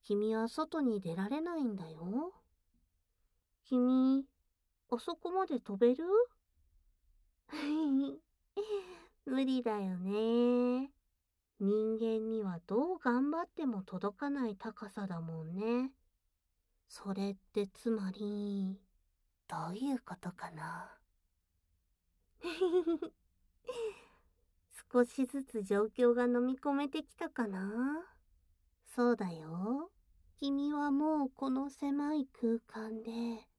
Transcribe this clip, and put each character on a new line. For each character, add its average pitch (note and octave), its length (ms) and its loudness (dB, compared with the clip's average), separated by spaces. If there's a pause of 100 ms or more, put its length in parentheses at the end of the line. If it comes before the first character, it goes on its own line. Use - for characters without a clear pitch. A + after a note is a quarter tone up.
君 G#3+ 320 2
は A3+ 140 0
外 D#4 320 -2
に A#3 180 2
出 E3+ 160 -4
ら F#3+ 140 -2
れ C#4 100 -2
な E4+ 160 -4
い D4+ 80 0
ん G#3+ 140 -2
だ E3 120 -10
よ。 F#3+ 440 -4 (1300)
君、 C4 640 4 (640)
あ A#3+ 80 -2
そ E4+ 160 -6
こ F4 160 -6
ま F#4+ 140 2
で D4 160 -4
飛 G3+ 180 -6
べ A#3+ 160 6
る？ D#4+ 80 -6 (1500)
<laughs> D4 720 0 (1040)
無 C4+ 200 2
理 B3+ 180 0
だ G#3+ 160 0
よ F#3+ 180 -2
ね。 A#3+ 920 2 (680)
人 G#3+ 380 2
間 A3 320 0
に A3 140 0
は F3+ 240 -4
ど D4 280 2
う D#4+ 40 -12
頑 C4 320 2
張 E4 120 -2
っ - 40 -6
て - 180 -6
も G#3 180 -2
届 F#3+ 360 -4
か C#4+ 100 -2
な C#4 180 0
い G#3 100 -4
高 - 320 -10
さ G3 180 -6
だ E3+ 140 -6
も E3 220 -8
ん E3 120 -8
ね。 A#3+ 380 0 (960)
そ - 240 -8
れ G3 180 -2
っ G3 40 -6 (180)
て G3+ 140 0
つ - 220 -6
ま G3 220 0
り、 G3+ 680 -4 (680)
ど E3 240 -6
う F#3+ 60 -6
い C4+ 160 0
う B3 60 0
こ - 200 -10
と F3+ 140 -6
か - 180 -12
な？ E3 480 -10 (1400)
<laughs> E4 720 0 (1800)
少 B3 140 6
し B3+ 200 0
ず C4+ 200 -6
つ G#3+ 180 -6
状 G3+ 220 2
況 A#3+ 280 4
が B3 120 2
飲 B3 200 4
み C4 140 -2
込 C#4+ 140 0
め C#4 160 0
て D#4 140 -4
き - 120 -18
た D#4+ 140 -8
か A#3+ 180 -2
な？ A3+ 580 -4 (800)
そ A#3+ 260 2
う A#3 40 6
だ G3 160 -2
よ。 F3+ 600 -4 (440)
君 C#4 380 0
は D4 180 0
も D4+ 340 4
う C4 40 -4
こ C4+ 200 -4
の C4+ 200 0
狭 C#4+ 440 -2
い C#4 140 0
空 A3+ 320 0
間 A3 420 -10
で A3+ 460 -6 (120)